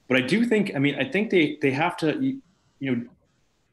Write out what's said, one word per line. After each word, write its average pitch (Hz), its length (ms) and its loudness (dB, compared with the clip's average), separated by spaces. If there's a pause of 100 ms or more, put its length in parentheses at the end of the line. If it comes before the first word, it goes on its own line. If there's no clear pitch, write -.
But 127 100 2
I 127 40 2
do 202 240 2
think, 214 300 0
I 143 40 -2
mean, 143 160 2
I 135 80 -2
think 214 280 -2
they, 151 300 2
they 135 100 2
have 165 260 -2
to, 156 240 0
you, 135 200 -2 (380)
you 135 160 -2
know, 117 100 -6 (680)